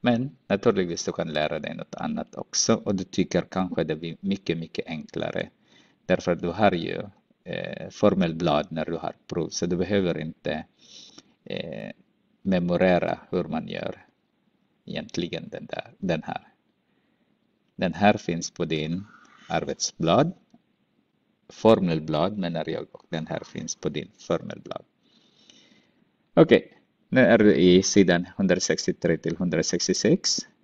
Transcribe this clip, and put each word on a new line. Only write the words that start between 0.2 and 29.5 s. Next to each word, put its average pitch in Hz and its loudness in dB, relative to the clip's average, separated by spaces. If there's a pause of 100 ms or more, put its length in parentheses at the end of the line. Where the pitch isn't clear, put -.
naturligtvis 98 0
du 87 -4
kan 82 -6
lära 76 -2
dig 76 -10
något - -14
annat 78 -8
också. - -2
Och 107 -4
du 92 -4
tycker - -2
kanske 90 -4
det 78 -4
blir 82 -10
mycket, 95 -4
mycket - -10
enklare. - -8 (560)
Därför 90 0
att 85 -2
du 87 -4
har 95 2
ju, 85 -4 (420)
eh, 87 -10
formelblad 82 2
när 80 -4
du 82 -6
har - -8 (120)
prov. 82 -4
Så - -4
du 87 -2
behöver 90 0
inte, 78 -6 (800)
eh, 53 -10 (520)
memorera 87 2 (120)
hur 90 -2
man 85 -8
gör - -10 (800)
egentligen 82 -8
den - -14
där, - -12
den 82 -4
här. - -12 (1200)
Den 92 -4
här 104 4
finns 85 -4
på - -6
din 80 -4 (440)
arbetsblad. 82 0 (1160)
Formelblad 87 2
menar 85 -4
jag, 80 -6
och - -20
den 80 -6
här - -8
finns - -10
på - -6
din 73 -8
formelblad. - -6 (1500)
Okej, - 6 (360)
nu 127 4
är 113 6
du 107 8
i 90 8
sidan 87 4 (100)
hundrasextiotre 90 0
till 80 -4
hundrasextiosex. 90 0 (260)